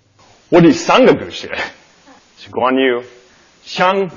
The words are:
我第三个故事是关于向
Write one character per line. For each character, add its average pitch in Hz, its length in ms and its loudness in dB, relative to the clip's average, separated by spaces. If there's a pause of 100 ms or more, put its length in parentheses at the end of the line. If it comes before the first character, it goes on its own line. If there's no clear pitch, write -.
(500)
我 170 100 6
第 165 120 6
三 214 340 2
个 165 80 4
故 90 160 -10
事 - 200 -16 (880)
是 - 140 -20
关 120 240 -2
于 127 280 0 (600)
向 185 540 -2